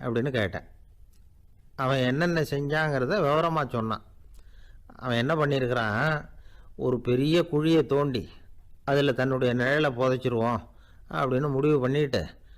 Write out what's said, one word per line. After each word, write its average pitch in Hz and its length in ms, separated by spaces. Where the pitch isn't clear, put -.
அப்படின்னு 123 300
கேட்டேன். 101 400
அவன் 135 220
என்னென்ன 156 420
செஞ்சாங்கிறத 143 800
விவரமா 156 500
சொன்னான். 110 340
அவன் 123 300
என்ன 131 180
பண்ணியிருக்கிறான், 135 920
ஒரு 127 240
பெரிய 143 420
குழியை 156 440
தோண்டி 139 420
அதுல 139 280
தன்னுடைய 127 420
நிழலை 139 360
புதைச்சிருவோம் 120 800
அப்படின்னு 143 400
முடிவு 143 300
பண்ணிட்டு, 127 460